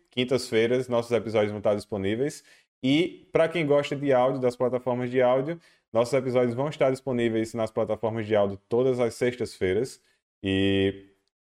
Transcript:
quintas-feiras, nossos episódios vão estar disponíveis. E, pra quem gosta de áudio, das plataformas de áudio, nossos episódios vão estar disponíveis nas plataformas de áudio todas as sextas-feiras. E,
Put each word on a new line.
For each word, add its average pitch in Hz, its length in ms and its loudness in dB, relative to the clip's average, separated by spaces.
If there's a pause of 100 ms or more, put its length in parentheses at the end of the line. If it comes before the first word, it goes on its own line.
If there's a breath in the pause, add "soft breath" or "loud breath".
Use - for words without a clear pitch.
quintas-feiras, 123 760 0
nossos 120 240 -2
episódios 107 400 0
vão 104 80 -8
estar 104 160 0
disponíveis. 107 680 -4 (400 soft breath)
E, 147 520 0
pra 165 160 2
quem 165 180 -2
gosta 143 300 0
de 139 160 0
áudio, 131 260 2
das 123 160 0
plataformas 123 560 -4
de 127 100 2
áudio, 135 380 0 (320 soft breath)
nossos 120 220 0
episódios 123 400 2
vão 139 160 -4
estar 143 200 0
disponíveis 117 640 -2
nas 110 160 -2
plataformas 110 560 -2
de 107 80 -2
áudio 101 240 2 (120)
todas 127 320 2
as 117 120 0
sextas-feiras. 113 880 -2 (420)
E, 98 600 2 (440)